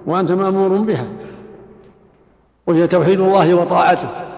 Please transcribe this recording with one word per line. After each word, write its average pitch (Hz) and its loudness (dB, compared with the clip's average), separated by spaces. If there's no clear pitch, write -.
وأنت 175 -2
مأمور 190 0
بها، 208 -2
وهي 170 2
توحيد 180 2
الله 185 4
وطاعته، 175 0